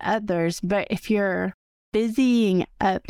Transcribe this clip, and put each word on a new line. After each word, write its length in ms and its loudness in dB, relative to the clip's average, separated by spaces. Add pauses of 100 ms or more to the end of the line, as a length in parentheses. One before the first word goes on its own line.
others, 580 -2
but 300 -2
if 200 -6
you're 440 0 (400)
busying 720 2 (160)
up 280 -2